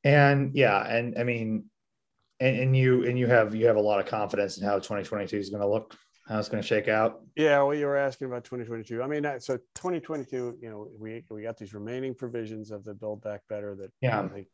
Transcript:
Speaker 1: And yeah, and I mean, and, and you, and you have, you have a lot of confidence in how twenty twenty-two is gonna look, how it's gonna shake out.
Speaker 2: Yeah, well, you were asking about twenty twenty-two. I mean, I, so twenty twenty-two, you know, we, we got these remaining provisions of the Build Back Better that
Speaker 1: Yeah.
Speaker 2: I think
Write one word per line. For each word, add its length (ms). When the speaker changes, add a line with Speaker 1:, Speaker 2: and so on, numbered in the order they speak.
Speaker 1:
And 500
yeah, 320
and 320
I 60
mean, 420
and, 180
and 200
you, 280
and 120
you 100
have, 280
you 120
have 100
a 40
lot 180
of 60
confidence 520
in 80
how 140
twenty 240
twenty-two 340
is 120
gonna 180
look, 280
how 100
it's 120
gonna 120
shake 280
out. 320
Speaker 2:
Yeah, 280
well, 100
you 120
were 100
asking 320
about 160
twenty 220
twenty-two. 360
I 60
mean, 180
I, 120
so 200
twenty 280
twenty-two, 600
you 80
know, 200
we, 300
we 140
got 140
these 160
remaining 400
provisions 580
of 120
the 100
Build 300
Back 240
Better 280
that 160
Speaker 1:
Yeah. 200
Speaker 2:
I 60
think 260